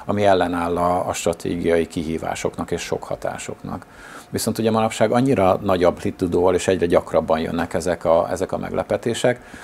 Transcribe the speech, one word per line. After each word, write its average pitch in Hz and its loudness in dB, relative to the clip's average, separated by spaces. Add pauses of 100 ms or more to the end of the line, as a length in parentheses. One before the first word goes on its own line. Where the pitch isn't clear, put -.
ami 104 0
ellenáll 87 2
a, 87 0
a 87 -4
stratégiai 85 0
kihívásoknak 85 -4
és 85 -2
sok - -6
hatásoknak. - -8 (440)
Viszont 107 -2
ugye 110 2
manapság 110 2
annyira 120 4
nagy 92 2
amplitudóval 90 2
és 90 0
egyre 95 2
gyakrabban 80 2
jönnek 85 -4
ezek 87 -2
a, 82 4
ezek 90 -4
a 92 -2
meglepetések, 104 -2 (220)